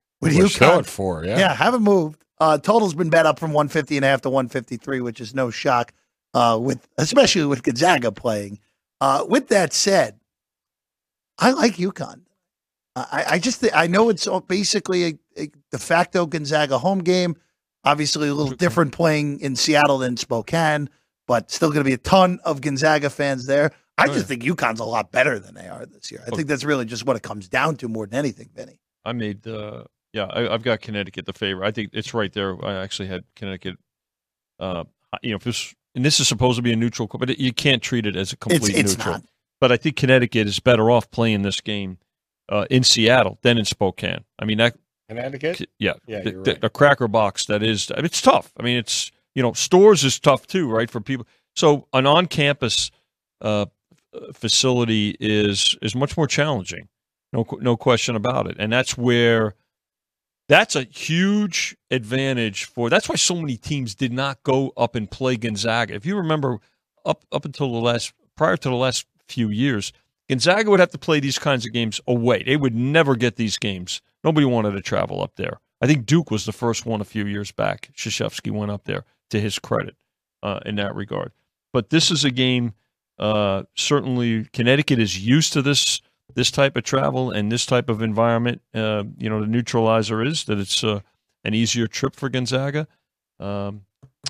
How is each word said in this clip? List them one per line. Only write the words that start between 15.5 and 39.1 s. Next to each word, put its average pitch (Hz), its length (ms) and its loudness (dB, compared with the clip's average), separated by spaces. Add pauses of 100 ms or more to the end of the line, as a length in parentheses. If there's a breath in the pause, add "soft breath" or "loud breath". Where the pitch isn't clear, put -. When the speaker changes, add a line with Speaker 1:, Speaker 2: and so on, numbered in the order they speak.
Speaker 1:
de 135 80 -6
facto 175 480 0
Gonzaga 147 520 0
home 190 220 0
game. 180 360 0 (480)
Obviously, 147 440 0
a 143 60 -2
little 143 180 -2
Speaker 3:
Okay. 127 40 -12
Speaker 1:
different 160 360 2
playing 147 480 0
in 139 160 -4
Seattle 143 420 4
than 123 180 -2
Spokane, 151 760 -2 (360)
but 117 240 0
still 160 200 0
gonna 147 140 2
be 135 80 2
a 123 60 -2
ton 185 460 4
of 151 160 -2
Gonzaga 147 500 0
fans 135 360 -4
there. 143 240 2 (260 soft breath)
I - 80 4
Speaker 3:
Oh, - 40 4
Speaker 1:
just 143 120 -2
Speaker 3:
yeah. 123 180 -4
Speaker 1:
think 117 60 -12
uconn's 120 360 0
a 113 40 -6
lot 110 280 -4
better 127 260 2
than 92 160 -20
they 90 140 -18
are - 180 -14
this - 240 -20
year. - 120 -16
I 120 80 -14
Speaker 3:
Look 113 60 -6
Speaker 1:
think 151 120 -4
that's 139 160 -4
really 143 220 0
just 110 200 -10
what 131 100 0
it 107 60 -10
comes 104 260 -12
down 139 280 -2
to 123 120 -10
more 110 180 -8
than 110 120 -6
anything, 120 360 -6
Vinny. - 260 -18 (240)
Speaker 3:
I 117 80 -6
made, 107 340 -8
uh, 110 380 -12 (280)
yeah, 107 120 -4
I, 110 280 -2
I've 113 120 -2
got 117 160 0
Connecticut 104 460 -8
the 98 60 -8
favorite. 98 340 -4
I 107 40 -2
think 107 220 -6
it's 107 200 -8
right 107 200 -4
there. 98 320 -6
I 101 180 -6
actually 95 260 -10
had 92 160 -10 (120)
Connecticut, 95 400 -12 (800)
uh, 90 260 -8 (380)
you 120 80 -6
know, 104 60 -4
if - 80 -10
this, - 300 -6 (200)
and 123 100 -2
this 147 160 2
is 135 80 2
supposed 123 280 2
to 120 60 -4
be 120 100 0
a 113 40 0
neutral, 117 320 -2
co-, 117 100 -12
but 127 120 -4
it, - 80 -4
you 127 140 0
can't 135 300 0
treat 117 240 -2
it 98 100 -4
as 95 160 -4
a - 20 -12
Speaker 1:
It's, - 60 -16
Speaker 3:
complete 110 360 2
Speaker 1:
it's 101 200 2
Speaker 3:
neutral. 87 200 -4